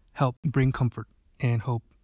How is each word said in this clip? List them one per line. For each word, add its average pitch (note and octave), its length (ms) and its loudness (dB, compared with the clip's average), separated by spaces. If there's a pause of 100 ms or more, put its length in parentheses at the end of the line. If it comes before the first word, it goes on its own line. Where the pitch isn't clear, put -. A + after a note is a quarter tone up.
(120)
help B2+ 240 0 (100)
bring C3 260 2
comfort A#2 360 -2 (320)
and A#2+ 200 0
hope A#2 240 -4 (200)